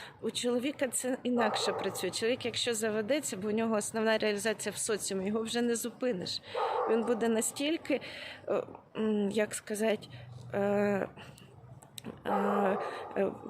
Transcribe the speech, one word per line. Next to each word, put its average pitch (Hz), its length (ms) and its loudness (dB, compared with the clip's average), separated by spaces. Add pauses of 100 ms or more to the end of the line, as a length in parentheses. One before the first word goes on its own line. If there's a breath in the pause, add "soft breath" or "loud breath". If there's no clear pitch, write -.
(200 loud breath)
У 220 100 -4
чоловіка 247 580 0
це 254 340 -2
інакше 233 500 2
працює. 190 380 -2
Чоловік, 226 340 0
якщо 233 300 0
заведеться, 220 640 0
бо 196 120 -4
у 208 40 0
нього 226 240 4
основна 220 420 2
реалізація 214 540 0
в - 60 -8
соціумі, 196 480 0
його 220 160 0
вже 226 200 0
не 233 140 4
зупиниш. 226 640 -2 (480 loud breath)
Він 226 120 4
буде 226 260 2
настільки, 277 720 2 (480 loud breath)
е, - 140 2 (340)
м, 214 340 2
як 214 240 0
сказати, 214 540 -2 (460 loud breath)
е, 101 540 2 (1200 loud breath)
е, 202 520 4 (380 loud breath)
е, 196 160 2 (180)